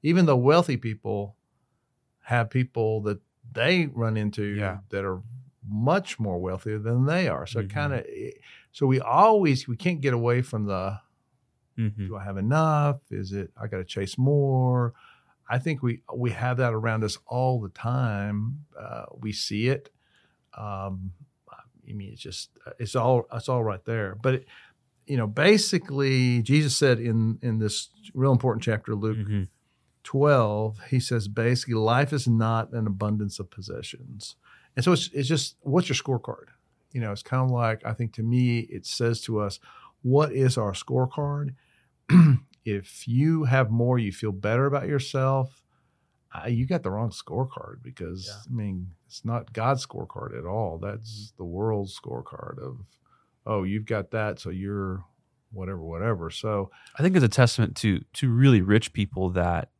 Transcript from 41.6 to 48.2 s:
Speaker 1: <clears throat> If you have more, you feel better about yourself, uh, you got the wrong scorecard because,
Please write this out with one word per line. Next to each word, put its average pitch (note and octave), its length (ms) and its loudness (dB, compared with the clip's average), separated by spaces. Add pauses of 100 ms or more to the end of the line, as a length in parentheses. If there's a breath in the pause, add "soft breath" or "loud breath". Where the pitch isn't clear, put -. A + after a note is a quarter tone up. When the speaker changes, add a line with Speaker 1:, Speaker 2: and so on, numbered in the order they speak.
Speaker 1:
<clears throat> D#3+ 280 10 (260)
If G2+ 440 -6
you D3+ 360 2
have B2+ 260 4
more, A#2+ 280 2
you G#2 140 0
feel G#2+ 200 -4
better G#2+ 340 0
about C#3 220 -2
yourself, C3+ 720 0 (720)
uh, - 140 -8
you B2 180 0
got E3+ 160 -2
the F#2 80 -4
wrong A2 180 -2
scorecard - 760 -8
because, F#2+ 440 -12